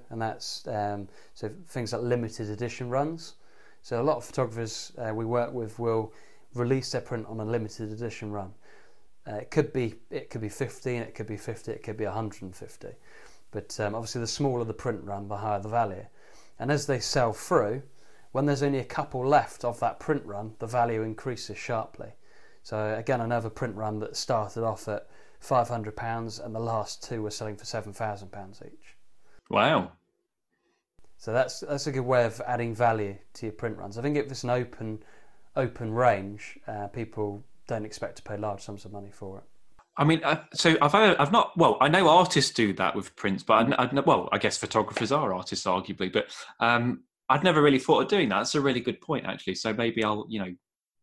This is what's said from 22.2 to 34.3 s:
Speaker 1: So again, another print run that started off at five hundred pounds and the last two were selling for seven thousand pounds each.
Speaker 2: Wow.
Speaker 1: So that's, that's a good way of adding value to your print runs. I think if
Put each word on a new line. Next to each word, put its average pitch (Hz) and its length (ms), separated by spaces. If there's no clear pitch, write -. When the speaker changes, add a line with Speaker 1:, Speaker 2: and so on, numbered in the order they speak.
Speaker 1:
So 107 340
again, 117 260
another 113 280
print 110 260
run 107 240
that 107 160
started 113 480
off 107 240
at 104 200
five 127 280
hundred 110 280
pounds 113 440
and 113 140
the 113 60
last 113 440
two 113 200
were 104 80
selling 107 240
for - 100
seven 104 280
thousand 101 380
pounds 98 340
each. - 300
Speaker 2:
Wow. 110 440
Speaker 1:
So - 160
that's, 127 280
that's 143 260
a 147 40
good 131 140
way 123 180
of 113 240
adding 117 260
value 107 440
to - 140
your 107 60
print 110 240
runs. 98 200
I 120 40
think 147 140
if 135 160